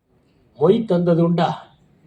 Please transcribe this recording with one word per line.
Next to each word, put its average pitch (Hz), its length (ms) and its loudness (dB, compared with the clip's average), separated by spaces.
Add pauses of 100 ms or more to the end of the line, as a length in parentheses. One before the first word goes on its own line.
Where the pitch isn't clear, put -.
(600)
மொய் 202 260 2
தந்தது 175 380 0
உண்டா? 170 540 -4 (300)